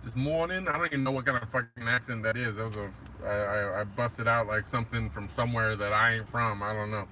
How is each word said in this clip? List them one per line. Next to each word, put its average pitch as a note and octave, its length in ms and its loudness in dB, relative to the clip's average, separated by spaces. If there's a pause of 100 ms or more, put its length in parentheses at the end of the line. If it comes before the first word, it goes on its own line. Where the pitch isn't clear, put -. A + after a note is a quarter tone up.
This A#2 120 -10
morning, E3 520 2
I D3+ 100 2
don't E3 100 2
even C#3+ 160 0
know C3+ 80 2
what C3 140 0
kind C3 160 4
of A2+ 80 -6
fucking A#2+ 380 -4
accent A#2+ 360 0
that A2 120 2
is. A#2+ 200 -2
That A2 100 -2
was A2 100 -4
a, G2+ 140 -4 (340)
I, G2+ 60 -4
I, G2+ 520 0
I - 20 0
busted A2+ 440 -2
out, A#2 200 4
like, G#2+ 180 0
something A#2 460 -2
from G2+ 180 -6
somewhere A2+ 460 0
that G2+ 180 0
I A2+ 220 6
ain't A2 140 -2
from. A2+ 340 0
I G#2 100 -2
don't G#2+ 160 -2
know. G#2+ 220 -4